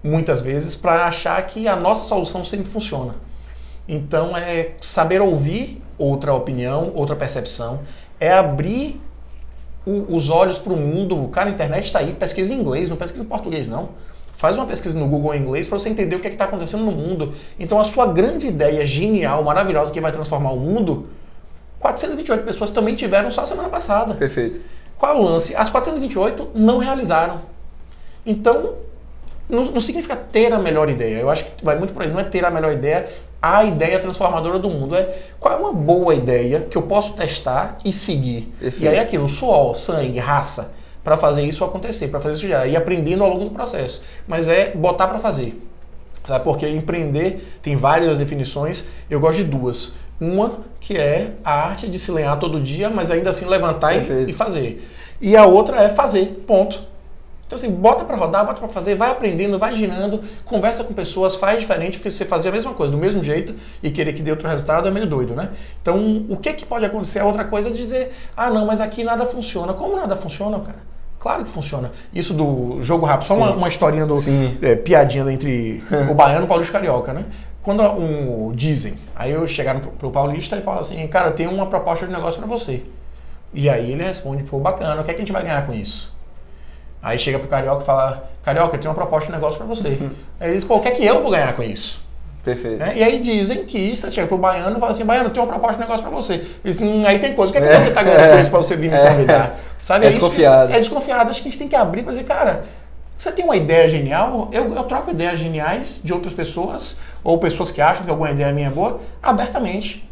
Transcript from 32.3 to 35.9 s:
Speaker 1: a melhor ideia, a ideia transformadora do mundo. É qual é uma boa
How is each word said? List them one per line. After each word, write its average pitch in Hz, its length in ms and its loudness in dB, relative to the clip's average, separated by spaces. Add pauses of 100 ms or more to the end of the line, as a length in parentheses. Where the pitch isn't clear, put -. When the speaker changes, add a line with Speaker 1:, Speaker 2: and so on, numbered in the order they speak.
Speaker 1:
a 175 60 2
melhor 160 220 0
ideia, 147 340 0 (340)
a 190 220 6
ideia 170 360 2
transformadora 180 600 0
do 196 100 -2
mundo. 143 260 -2
É 185 220 0 (220)
qual - 140 2
é - 40 0
uma 403 160 -2
boa 170 400 4